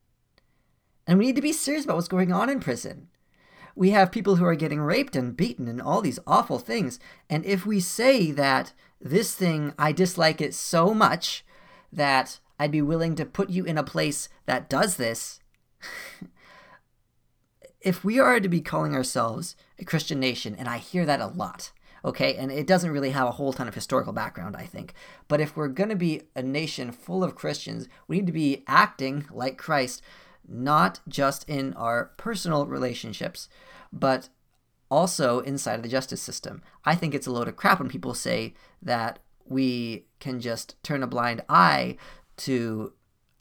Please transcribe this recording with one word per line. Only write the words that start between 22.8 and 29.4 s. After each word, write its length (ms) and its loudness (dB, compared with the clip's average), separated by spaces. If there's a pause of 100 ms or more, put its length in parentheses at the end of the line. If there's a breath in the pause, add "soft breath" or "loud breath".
really 180 -2
have 160 0
a 60 0
whole 200 -2
ton 140 -6
of 80 -10
historical 380 -2
background, 440 -6
I 100 -12
think, 280 -14 (320 loud breath)
but 140 2
if 160 -4
we're 100 -4
gonna 300 -2
be 260 0 (140)
a 60 -4
nation 500 -4
full 320 -4
of 100 -4
Christians, 540 -8 (180 soft breath)
we 120 0
need 100 0
to 40 -2
be 360 0
acting 640 4
like 260 -4